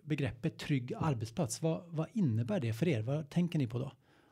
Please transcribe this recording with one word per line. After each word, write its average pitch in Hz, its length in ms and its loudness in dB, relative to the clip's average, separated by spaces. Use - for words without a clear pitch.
begreppet 151 560 -2
trygg 131 380 0
arbetsplats, 127 680 -2
vad, 160 260 0
vad 160 240 -2
innebär 143 480 2
det 113 120 0
för 160 160 2
er? 113 140 2
Vad 143 280 -2
tänker 170 280 2
ni 135 80 4
på 120 120 -4
då? 135 140 -4